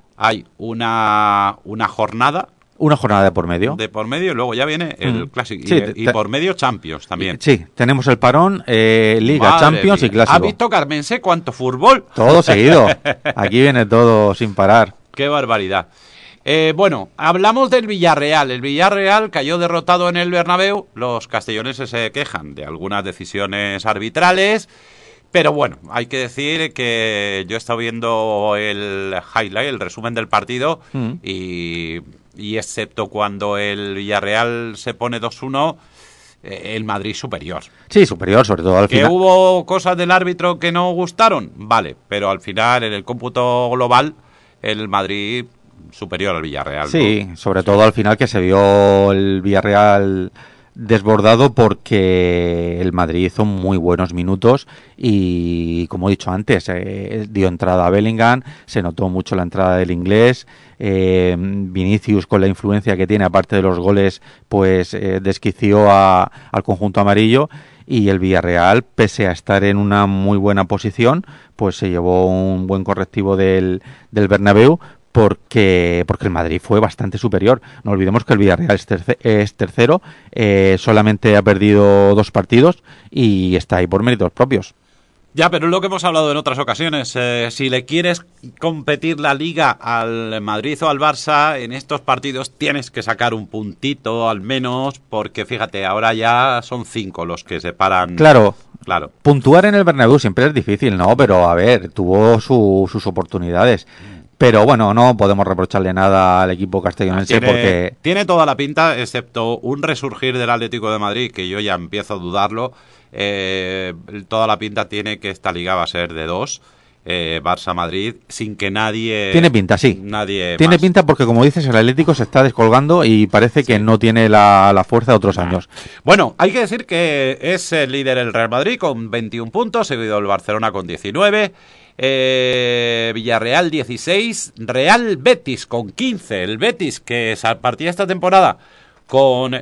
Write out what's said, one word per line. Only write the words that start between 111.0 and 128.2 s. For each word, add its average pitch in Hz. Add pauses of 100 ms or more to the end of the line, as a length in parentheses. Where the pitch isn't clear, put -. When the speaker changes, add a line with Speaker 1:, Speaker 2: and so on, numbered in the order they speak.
Speaker 1:
que 92
yo 98
ya 101
empiezo 92
a 98
dudarlo, 101 (400)
eh, 95 (320)
toda 110
la 107
pinta 104
tiene 104
que 101
esta 92
liga 90
va 87
a -
ser 85
de 80
dos, 95 (440)
eh, 82
Barça-Madrid, 87 (120)
sin 107
que 98
nadie 110
Speaker 2:
Tiene 165
pinta, 101
sí. 95
Speaker 1:
nadie 98
Speaker 2:
Tiene 165
Speaker 1:
más. 156
Speaker 2:
pinta 180
porque, 143
como 117
dices, 147
el 117
Atlético 131
se 131
está 131
descolgando 135
y 107
parece 117
que 117
Speaker 1:
Sí. 104
Speaker 2:
no 110
tiene 113
la, 101
la 95
fuerza 117
de 110
otros 98
Speaker 1:
Ah. 90
Speaker 2:
años. 90 (340)
Speaker 1:
Bueno, 160
hay 185
que 226
decir 233
que 147
es 175
el 143
líder 131
el 117